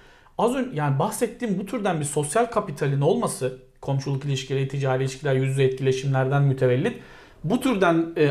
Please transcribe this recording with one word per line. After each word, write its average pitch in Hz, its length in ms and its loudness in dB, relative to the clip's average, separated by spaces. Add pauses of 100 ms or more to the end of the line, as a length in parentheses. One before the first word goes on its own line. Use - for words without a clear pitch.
(380)
Az 233 160 2
ön-, 254 200 -4
yani 143 240 0
bahsettiğim 214 600 -2
bu - 80 -6
türden 196 340 -2
bir 147 40 -2
sosyal 151 420 0
kapitalin 147 540 -2
olması, 165 580 0 (220)
komşuluk 139 440 -4
ilişkileri, 135 440 -2
ticari 135 340 -2
ilişkiler, 135 320 -2
yüz 135 140 2
yüze 135 160 2
etkileşimlerden 135 800 2
mütevellit, 135 540 2 (480)
bu 226 160 0
türden, 180 560 2
e, 147 140 4